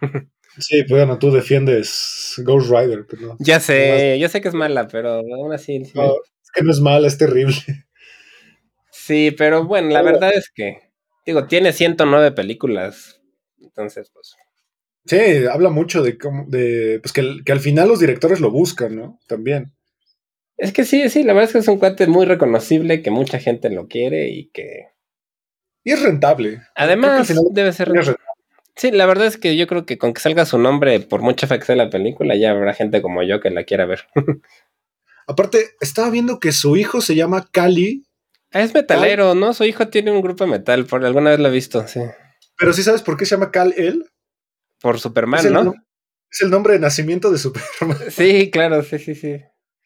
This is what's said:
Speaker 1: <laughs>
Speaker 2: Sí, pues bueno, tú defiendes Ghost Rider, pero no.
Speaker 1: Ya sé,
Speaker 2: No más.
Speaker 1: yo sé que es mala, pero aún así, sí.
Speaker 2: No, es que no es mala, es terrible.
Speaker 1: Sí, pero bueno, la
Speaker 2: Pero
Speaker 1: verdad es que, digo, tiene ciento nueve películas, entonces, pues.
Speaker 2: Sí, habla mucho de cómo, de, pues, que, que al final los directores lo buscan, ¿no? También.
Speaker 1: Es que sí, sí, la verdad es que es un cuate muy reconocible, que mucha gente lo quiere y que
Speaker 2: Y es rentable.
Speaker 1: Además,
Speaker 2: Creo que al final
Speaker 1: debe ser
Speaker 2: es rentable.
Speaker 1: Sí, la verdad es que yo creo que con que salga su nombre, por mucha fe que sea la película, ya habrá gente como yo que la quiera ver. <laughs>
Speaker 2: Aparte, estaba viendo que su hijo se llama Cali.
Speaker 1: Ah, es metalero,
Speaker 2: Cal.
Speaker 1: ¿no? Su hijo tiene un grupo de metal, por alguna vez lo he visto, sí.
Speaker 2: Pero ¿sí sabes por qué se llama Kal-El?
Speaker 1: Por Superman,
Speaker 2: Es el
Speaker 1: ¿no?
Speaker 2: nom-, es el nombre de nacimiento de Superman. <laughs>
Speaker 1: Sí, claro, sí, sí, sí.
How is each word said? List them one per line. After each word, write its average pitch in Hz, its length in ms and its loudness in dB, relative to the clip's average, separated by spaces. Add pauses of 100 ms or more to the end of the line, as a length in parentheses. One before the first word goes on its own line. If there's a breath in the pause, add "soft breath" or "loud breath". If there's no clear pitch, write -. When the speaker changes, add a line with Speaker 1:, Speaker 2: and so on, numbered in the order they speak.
Speaker 1:
<laughs> 139 300 -10 (280)
Speaker 2:
Sí, 147 260 0
pues 135 160 2
bueno, 143 180 2
tú 139 140 2
defiendes 131 1000 -2 (100)
Ghost 127 260 2
Rider, 120 380 2
pero 110 200 -18
no. 113 120 -18
Speaker 1:
Ya 156 200 4
sé, 135 280 2
Speaker 2:
No 139 60 4 (180)
más. 135 80 -2
Speaker 1:
yo 165 80 0
sé 196 120 -6
que 202 80 -6
es 170 60 -4
mala, 147 340 -2
pero 113 220 -6 (240)
aún 147 180 -10
así, 143 320 -10
sí. - 100 -20
Speaker 2:
No, 143 180 0
es - 400 -10
que 180 100 -2
no 160 100 4
es 143 80 0
mala, 147 280 4
es 135 100 -2
terrible. 135 380 2 (1300 soft breath)
Speaker 1:
Sí, 151 460 0
pero 156 280 2
bueno, 175 260 -2
la 151 120 4
Speaker 2:
Pero 170 100 4
Speaker 1:
verdad 185 220 2
es 196 200 -4
que, 101 240 -10 (460)
digo, 151 220 -2
tiene 175 260 2
ciento 165 340 0
nueve 143 260 4
películas, 101 880 -8 (400)
entonces, - 520 -14
pues. - 220 -20 (720)
Speaker 2:
Sí, 170 440 2
habla 180 200 2
mucho 160 320 -2
de 120 160 -2
cómo, 143 300 -10
de, 117 540 -2
pues, - 100 -12
que, 139 320 -2
que 139 80 -2
al 139 80 0
final 151 280 2
los 226 120 4
directores 165 400 2
lo 120 120 0
buscan, 123 440 -2
¿no? 113 300 -16
También. 123 460 -6 (840)
Speaker 1:
Es 196 160 -6
que 262 120 0
sí, 277 240 2
sí, 302 160 0
la 220 80 2
verdad 214 160 4
es 220 60 -6
que 240 40 2
es 220 100 2
un 202 100 2
cuate 190 280 2
muy 175 200 4
reconocible, 160 760 0
que - 80 -4
mucha 131 300 -2
gente 120 300 -4
lo 90 180 -8
quiere 135 420 -4
y - 200 -14
que - 380 -16 (960)
Speaker 2:
Y 254 80 -2
es 294 100 0
rentable. 143 580 0 (140)
Speaker 1:
Además, 196 360 2
Speaker 2:
Creo 277 40 2
que 262 60 4
al 240 60 0
final 165 260 2
Speaker 1:
debe 196 200 0
ser 180 160 -4
Speaker 2:
es 180 60 0
rentable. 143 240 0 (580)
Speaker 1:
Sí, 254 160 0
la 190 120 4
verdad 190 220 2
es 214 100 -4
que 160 220 0
yo 170 80 0
creo 170 180 -4
que 120 140 -8
con 120 160 -2
que - 80 -12
salga 160 240 2
su - 100 0
nombre, 127 440 2
por 98 200 -4
mucha 123 260 -2
fe 131 120 0
que - 80 -16
sea 127 100 2
la 117 140 0
película, 107 460 -2
ya 107 160 2
habrá 101 200 0
gente 107 300 -2
como 90 200 -4
yo 95 180 -2
que 101 100 -2
la 87 140 -4
quiera 95 200 -2
ver. 92 200 -6 (100)
<laughs> 143 300 2 (840 soft breath)
Speaker 2:
Aparte, 202 440 0 (100)
estaba 220 300 -4
viendo 240 300 -2
que 156 120 0
su 143 240 2
hijo 214 240 0
se 160 140 -2
llama 180 380 0
Cali. 185 520 0 (480)
Speaker 1:
Ah, 196 100 0
es 226 120 -2
metalero, 202 560 2
Speaker 2:
Cal. 180 100 2
Speaker 1:
¿no? 220 140 2
Su 226 100 -2
hijo 220 240 0
tiene 214 220 0
un 202 120 2
grupo 185 220 -4
de 175 60 0
metal, 123 360 0
por 127 180 -4
alguna 143 260 2
vez 151 80 4
lo 143 100 2
he 131 40 2
visto, 127 340 -2
sí. - 140 -8 (580)
Speaker 2:
Pero 170 140 4
¿sí 175 100 -2
sabes 220 200 2
por 156 140 -4
qué 196 100 -6
se 202 100 0
llama 190 140 -2
Kal-El? 185 540 0 (760)
Speaker 1:
Por 120 180 -2
Superman, 117 420 -2
Speaker 2:
Es 160 60 2
el - 60 2
Speaker 1:
¿no? 180 120 2
Speaker 2:
nom-, 180 200 -4 (460)
es - 120 -10
el 190 80 0
nombre 208 240 2
de 170 60 2
nacimiento 160 500 -2
de 160 80 0
Superman. 143 640 -8
<laughs> 156 60 -12
Speaker 1:
Sí, 196 400 2
claro, 160 320 2
sí, 151 160 -8
sí, 151 160 -12
sí. 147 220 -10 (500)